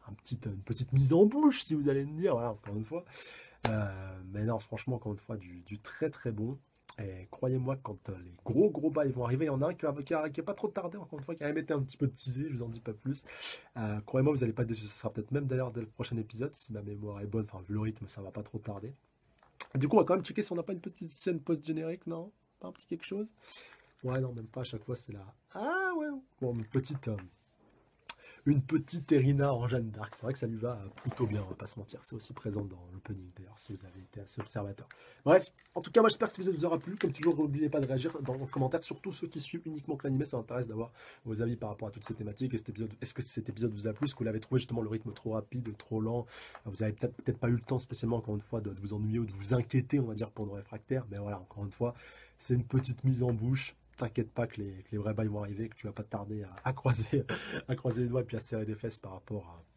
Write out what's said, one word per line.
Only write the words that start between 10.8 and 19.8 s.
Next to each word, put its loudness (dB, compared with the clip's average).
encore -10
une -8
fois, -6
qui -10
a -2
même 0
été 0
un 4
petit -4
peu 2
teasé, -4
je -4
vous -2
en -4
dis -8
pas -6
plus. -4
Euh, 0
croyez-moi, 6
vous 4
allez 2
pas 0
être 2
déçus, -4
ce -6
sera -2
peut-être -4
même 0
d'ailleurs 0
dès -4
le -4
prochain -4
épisode, -4
si -14
ma -6
mémoire -6
est -6
bonne, 0
enfin, -12
vu -4
le 2
rythme, -2
ça -12
va -10
pas -8
trop -8
tarder. -8
Du 4